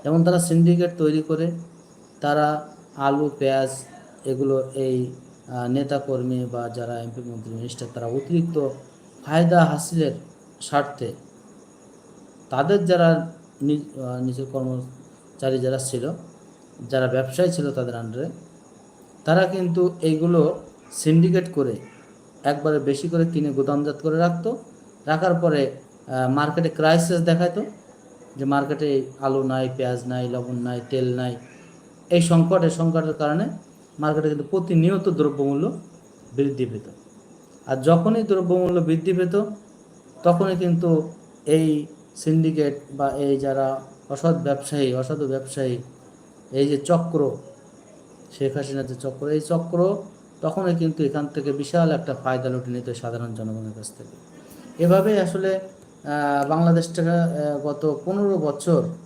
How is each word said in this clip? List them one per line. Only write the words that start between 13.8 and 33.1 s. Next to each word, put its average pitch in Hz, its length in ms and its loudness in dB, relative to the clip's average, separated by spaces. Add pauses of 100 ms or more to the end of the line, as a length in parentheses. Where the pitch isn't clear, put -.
আহ, 127 220 -6
নিজের 127 220 -4
কর্মচারী 131 1120 -6
যারা 127 200 0
ছিল, 127 340 -4 (760)
যারা 127 180 2
ব্যবসায়ী 131 440 0
ছিল 147 200 -2
তাদের 120 220 -4
under-এ, 117 360 -8 (960)
তারা 180 220 4
কিন্তু 180 420 2 (120)
এইগুলো 160 580 4 (320)
সিন্ডিকেট 175 600 4
করে 127 220 0 (680)
একবারে 147 360 0
বেশি 139 300 -2
করে 165 160 2
কিনে 151 280 0
গুদামজাত 143 480 0
করে 156 160 0
রাখতো। 170 400 0 (480)
রাখার 170 280 2
পরে, 156 440 2 (300)
আহ, 127 220 0
মার্কেটে 156 400 0
ক্রাইসিস 170 500 4
দেখাতো 170 460 2 (720)
যে 135 80 -6
মার্কেটে 139 720 0
আলু 135 240 0
নাই, 131 340 0
পেঁয়াজ 123 280 -2
নাই, 123 240 -4
লবণ 123 260 -6
নাই, 120 340 -6
তেল 127 260 0
নাই। 123 200 -4 (760)
এই 175 120 6
সংকট, 170 420 6
এই 165 60 4
সংকটের 165 440 0